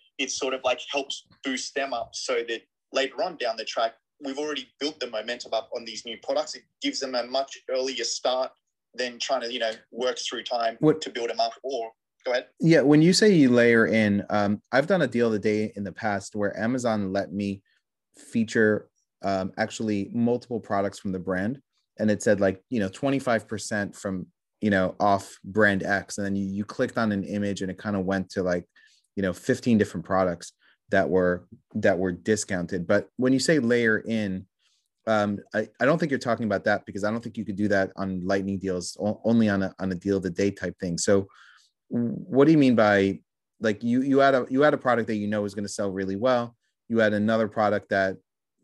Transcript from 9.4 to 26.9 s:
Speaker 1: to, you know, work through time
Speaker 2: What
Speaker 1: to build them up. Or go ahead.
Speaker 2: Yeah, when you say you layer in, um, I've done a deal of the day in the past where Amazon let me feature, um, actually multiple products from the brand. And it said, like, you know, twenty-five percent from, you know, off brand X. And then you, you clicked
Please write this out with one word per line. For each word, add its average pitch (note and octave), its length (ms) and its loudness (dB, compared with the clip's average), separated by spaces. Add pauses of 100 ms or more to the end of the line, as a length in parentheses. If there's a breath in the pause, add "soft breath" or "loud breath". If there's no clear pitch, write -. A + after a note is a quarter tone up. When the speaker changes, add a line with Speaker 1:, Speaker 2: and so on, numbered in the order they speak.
Speaker 1:
to, A#2 100 -6
you B2 80 -6
know, A2+ 120 0 (200)
work A#2+ 280 -2
through A2+ 240 -8
time A#2 360 -2
Speaker 2:
What D3+ 220 2
Speaker 1:
to - 80 -10
build A#2 200 -6
them A2+ 100 -6
up. A#2 140 -2 (100)
Or A#2+ 280 -6 (340)
go B2+ 80 -2
ahead. B2 140 -2 (120)
Speaker 2:
Yeah, D#3+ 220 6
when D3 200 6
you F3 120 6
say G#3+ 200 6
you C#3+ 160 6
layer A#2 380 6
in, G#2 420 2
um, G#2 320 0 (100)
I've C#3 160 2
done F#3 140 2
a C3+ 60 2
deal A#2+ 200 0
of A2 60 0
the G#2 60 -2
day G#2+ 360 -2
in G2+ 80 -10
the F#2 80 -8
past G2+ 440 -6
where G#2 240 -2
Amazon A2+ 520 -2
let F#2+ 220 -4
me G2+ 300 -4 (520)
feature, A2 720 0 (340)
um, F#2+ 340 -2
actually G#2 560 -4
multiple A#2+ 460 -2
products G2+ 400 -4
from F#2+ 140 -6
the F#2 60 -6
brand. F#2+ 400 -4 (380)
And G#2+ 140 0
it G2+ 100 0
said, G#2 180 4
like, G2 300 2
you B2 100 -2
know, F#2+ 100 -2
twenty-five C3 580 -2
percent G2+ 480 -6
from, F#2+ 320 -8 (320)
you G#2+ 100 0
know, F#2+ 300 2
off G2 440 0
brand G2 400 2
X. F#2 340 -4
And G2+ 80 -4
then G2 100 -4
you, G2 100 -2
you G2 200 -6
clicked - 320 -4